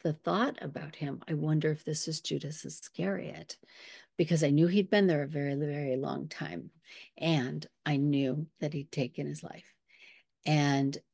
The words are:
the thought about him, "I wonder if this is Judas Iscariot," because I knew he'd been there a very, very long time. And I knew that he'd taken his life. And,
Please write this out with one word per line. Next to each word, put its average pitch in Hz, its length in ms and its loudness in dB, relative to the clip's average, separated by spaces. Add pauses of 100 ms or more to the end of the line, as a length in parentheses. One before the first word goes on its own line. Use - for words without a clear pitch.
the 160 120 2
thought 196 480 0
about 147 340 -10
him, 139 320 -6
"I 160 60 -2
wonder 156 360 2
if 151 140 -4
this 156 240 -4
is 160 120 -4
Judas 151 440 -6
Iscariot," 170 960 -8 (580)
because 160 280 4
I 143 60 6
knew 151 160 8
he'd 185 240 4
been 208 180 6
there 151 140 4
a 139 60 -6
very, 143 280 -2
very 143 400 -2
long 135 320 -4
time. 147 420 -10 (480)
And 151 480 0 (200)
I 147 100 2
knew 143 520 0 (120)
that 151 140 -4
he'd 143 180 -8
taken 143 340 -4
his 147 180 -8
life. - 300 -18 (720)
And, 143 520 2 (160)